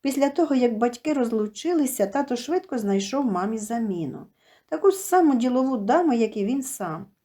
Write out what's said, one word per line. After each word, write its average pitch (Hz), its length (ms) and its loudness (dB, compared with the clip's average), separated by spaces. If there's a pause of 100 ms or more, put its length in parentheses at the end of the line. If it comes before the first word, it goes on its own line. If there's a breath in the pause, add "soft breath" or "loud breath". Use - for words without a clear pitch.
Після 277 280 0
того, 302 260 2
як 240 220 2
батьки 240 360 -2
розлучилися, 233 920 0
тато 277 280 -2
швидко 294 420 -4
знайшов 202 480 0
мамі 208 320 -2
заміну. 214 720 -6 (420 soft breath)
Таку 381 220 2
ж 381 60 -4
саму 339 380 4
ділову 254 420 2
даму, 269 360 4
як 220 240 0
і 202 80 0
він 254 180 -2
сам. 165 420 -8 (200)